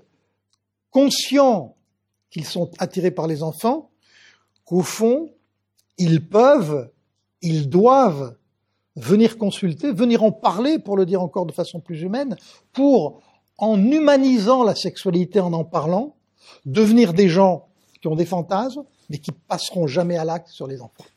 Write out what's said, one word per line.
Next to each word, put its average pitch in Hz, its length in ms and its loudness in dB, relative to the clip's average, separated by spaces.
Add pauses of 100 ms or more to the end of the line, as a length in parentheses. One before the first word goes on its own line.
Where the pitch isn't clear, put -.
(920)
conscients 262 840 0 (560)
qu'ils - 140 -12
sont 170 340 -6
attirés 180 320 -4
par 165 160 -6
les 156 160 -6
enfants, 226 480 -4 (720)
qu'au 175 180 -2
fond, 240 500 -2 (680)
ils 165 260 0
peuvent 196 640 2 (540)
ils 156 260 -2
doivent 185 680 2 (600)
venir 196 420 2
consulter, 202 540 -4
venir 226 300 0
en 214 100 4
parler, 233 460 -2
pour 202 180 -6
le 190 100 2
dire 180 160 -2
encore 180 240 -6
de 151 60 -12
façon 170 280 -8
plus 160 220 -12
humaine, 226 340 -6 (360)
pour, 247 480 2 (380)
en 214 200 0
humanisant 262 840 2
la 190 100 0
sexualité, 180 680 -2
en 175 120 -2
en 160 120 -4
parlant, 180 500 -4 (500)
devenir 214 480 4
des 190 160 4
gens 180 380 2 (340)
qui 165 80 -6
ont 156 80 -2
des 170 100 0
fantasmes, 202 580 -6 (260)
mais 147 80 -10
qui - 140 -12
passeront - 540 -6
jamais 175 300 -4
à 160 80 -4
l'acte 165 240 -8
sur - 180 -16
les 135 140 -14
enfants. - 240 -20 (120)